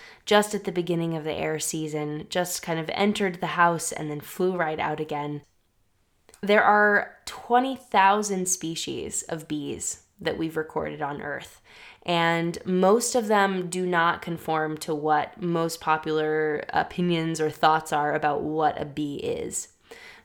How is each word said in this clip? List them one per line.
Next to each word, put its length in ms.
just 260
at 120
the 60
beginning 440
of 80
the 100
air 240
season, 720
just 320
kind 180
of 140
entered 480
the 60
house 440
and 200
then 100
flew 340
right 240
out 200
again. 420
There 200
are 640
twenty 500
thousand 720
species 760
of 240
bees 540
that 200
we've 180
recorded 420
on 220
Earth, 400
and 640
most 480
of 140
them 420
do 160
not 380
conform 560
to 160
what 440
most 400
popular 920
opinions 640
or 120
thoughts 420
are 220
about 260
what 400
a 40
bee 320
is. 500